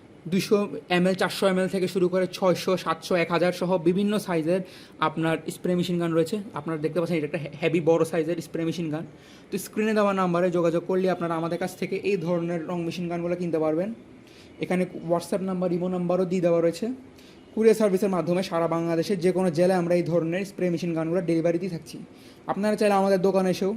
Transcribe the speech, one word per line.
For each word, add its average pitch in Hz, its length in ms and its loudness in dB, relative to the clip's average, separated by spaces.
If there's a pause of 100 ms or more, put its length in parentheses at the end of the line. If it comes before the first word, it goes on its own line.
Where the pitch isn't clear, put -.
(280)
দুইশো 196 400 2 (220)
এমএল, 180 260 4
চারশো 196 320 0
এমএল 185 200 2
থেকে 180 200 -2
শুরু 180 220 2
করে 185 180 0
ছয়শো, 185 500 0
সাতশো, - 380 -2
এক 170 160 0
হাজার 175 200 2
সহ 180 260 0
বিভিন্ন 196 420 2
সাইজের 175 420 0 (380)
আপনার 160 380 0 (120)
স্প্রে 180 260 -2
মেশিন 175 240 0
গান 170 140 -2
রয়েছে। 165 240 0 (160)
আপনারা 156 240 -6
দেখতে 151 220 -4
পাচ্ছেন 170 180 0
এটা 147 80 -2
একটা 156 120 -6
হে-, 147 240 -10
হেভি 165 200 0
বড় 165 240 4
সাইজের 170 360 -2
স্প্রে 165 240 -6
মেশিন 165 240 -4
গান। 151 160 -6 (460)
তো - 60 -4
স্ক্রিনে 214 360 -2
দেওয়া 202 200 4
নাম্বারে 180 380 2
যোগাযোগ 170 360 2
করলে 185 220 0
আপনারা 170 260 -2
আমাদের 165 240 -4
কাছ 185 160 -6
থেকে 190 200 -6
এই 190 220 -2
ধরনের 170 500 -2
রং 175 160 -4
মেশিন 170 260 -6
গানগুলো 175 260 -4
কিনতে 170 240 -2
পারবেন। 160 340 0 (680)
এখানে 180 260 0 (260)
WhatsApp 175 300 0
নাম্বার, 185 300 -2
ইমো 180 180 -2
নাম্বারও 180 360 0
দিয়ে 180 160 0
দেওয়া 170 200 4
রয়েছে। 170 260 0 (680)
কুরিয়ার 220 200 6
সার্ভিসের 202 340 2
মাধ্যমে 175 340 2
সারা 170 240 0
বাংলাদেশে 165 480 0
যে 175 160 2
কোনো 185 200 2
জেলায় 180 280 4
আমরা 170 160 2
এই 170 80 2
ধরনের 170 420 0
স্প্রে 185 240 -2
মেশিন 170 240 -2
গানগুলো 165 280 0
ডেলিভারি 165 380 2
দিয়ে 185 120 -6
থাকছি। - 260 -10 (500)
আপনারা 214 280 0
চাইলে 202 200 4
আমাদের 196 260 4
দোকানে 190 280 4
এসেও 190 280 0